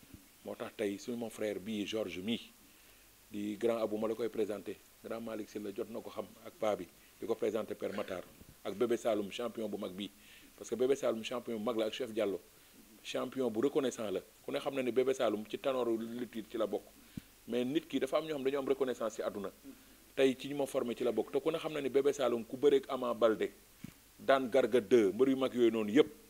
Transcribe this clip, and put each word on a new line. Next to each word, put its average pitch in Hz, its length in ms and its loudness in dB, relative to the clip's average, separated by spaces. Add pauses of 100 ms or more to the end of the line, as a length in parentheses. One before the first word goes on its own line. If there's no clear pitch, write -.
(460)
Moo 104 100 -8
tax 110 220 -10
tey 101 200 -2
suñu 120 200 -8
mon 117 120 -6
frère 104 300 -4
bii, 104 260 -4
Georges 95 380 -4
mii, 110 160 -2 (880)
di 104 280 -6
grand 117 240 0
Abou, 107 160 -2
ma 110 100 0
la 110 80 -2
koy 117 140 -4
présenté, 104 480 -4 (260)
grand 110 160 -8
Malick 110 300 -8
Sylla 104 260 -8
jot 104 140 -6
na 113 100 -10
ko 101 100 -12
xam 104 160 -10 (200)
ak 110 80 -16
paa 107 240 0
bi, 90 100 -10 (320)
di 104 80 -8
ko 110 80 0
présenté 107 400 -2
Père 98 180 -4
Matar, 98 280 -6 (420)
ak 104 120 -6
Bébé 117 200 2
Saloum, 107 340 0
champion 113 380 -6
bu 101 100 -4
mag 101 140 -6
bii. 95 180 -8 (460)
Parce - 140 -14
que 117 60 -2
Bébé 127 200 2
Saloum, 117 280 0
champion 117 340 -6
bu 107 80 -6
mag 120 120 -2
la, 110 100 0
ak 107 60 -4
Chef 117 200 -8
Diallo, 101 260 0 (640)
champion 127 480 -2
bu 107 80 -2
reconnaissant 123 500 0
la. 92 120 -2 (240)
Ku 127 80 -8
ne 139 60 -2
xam 139 140 -4
na 135 100 -2
ni 123 100 0
Bébé 131 200 4
Saloum 107 360 0
ci 127 100 -6
tanooru 123 400 0
lutte 113 500 -8
ci 117 80 -8
la 110 80 0
bokk. 101 180 -4 (640)
Mais 120 200 -2
nit 143 200 -2
ki 135 140 0
dafa 135 200 4
am 156 60 -2
ñoo 156 120 -6
xam 131 80 -6
dañoo 139 160 2
am 131 80 -4
reconnaissance 123 460 0
ci - 60 -6
àdduna. 98 300 -4 (640)
Tey 135 240 4
ci - 80 -10
ñu 143 80 -6
ma 139 100 0
formé 120 300 -2
ci - 80 -4
la - 80 4
bokk. 110 220 0
Te 143 80 0
ku 160 100 0
ne 165 60 -2
xam 160 160 -6
na 151 80 -4
ni 135 80 -2
Bébé 139 240 4
Saloum 120 320 0
ku - 100 -10
bëreek 135 320 6
Ama 127 260 -2
Baldé, 107 380 4 (680)
daan 131 320 4
Garga 123 300 6
deux, 113 320 6
mbër 123 180 4
yu 135 60 4
mag 127 180 0
yooyu 117 180 6
noonu 107 200 0
yépp, 151 160 8 (220)